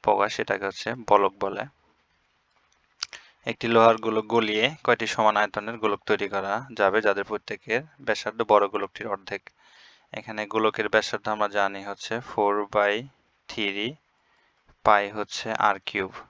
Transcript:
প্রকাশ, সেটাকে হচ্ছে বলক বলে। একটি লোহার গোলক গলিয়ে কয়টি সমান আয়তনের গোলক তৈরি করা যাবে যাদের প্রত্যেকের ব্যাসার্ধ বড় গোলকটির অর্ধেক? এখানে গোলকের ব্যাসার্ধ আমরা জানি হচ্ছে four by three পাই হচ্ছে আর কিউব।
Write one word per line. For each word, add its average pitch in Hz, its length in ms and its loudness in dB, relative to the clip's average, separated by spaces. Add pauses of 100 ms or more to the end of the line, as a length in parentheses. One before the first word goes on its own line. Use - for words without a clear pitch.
প্রকাশ, 104 340 2
সেটাকে 98 300 -4
হচ্ছে 107 280 -6 (140)
বলক 101 320 6
বলে। 101 240 -4 (1800)
একটি 117 220 -6
লোহার 113 280 8
গোলক 110 300 -2
গলিয়ে 113 580 0
কয়টি 117 220 2
সমান 107 300 2
আয়তনের 104 420 -2
গোলক 107 280 0
তৈরি 101 220 0
করা 98 380 -4 (120)
যাবে 101 240 4
যাদের 98 220 2
প্রত্যেকের 110 580 -6 (180)
ব্যাসার্ধ 113 480 -4
বড় 101 200 6
গোলকটির 101 380 -6
অর্ধেক? 98 360 -8 (720)
এখানে 107 340 -10
গোলকের 110 420 0
ব্যাসার্ধ 107 400 0
আমরা 104 200 -2
জানি 98 360 -2
হচ্ছে 101 300 -10 (160)
four 101 240 2 (200)
by 101 200 2 (540)
three 104 440 -4 (920)
পাই 101 280 4
হচ্ছে 107 420 -8
আর 104 240 2 (100)
কিউব। 95 260 -4 (180)